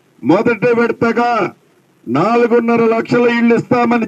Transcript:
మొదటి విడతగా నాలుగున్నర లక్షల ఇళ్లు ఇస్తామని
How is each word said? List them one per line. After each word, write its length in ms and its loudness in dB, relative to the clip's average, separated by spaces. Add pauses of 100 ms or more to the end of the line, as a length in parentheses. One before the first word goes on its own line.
(300)
మొదటి 480 0
విడతగా 540 -2 (880)
నాలుగున్నర 640 0 (140)
లక్షల 280 0 (140)
ఇళ్లు 220 2
ఇస్తామని 480 -2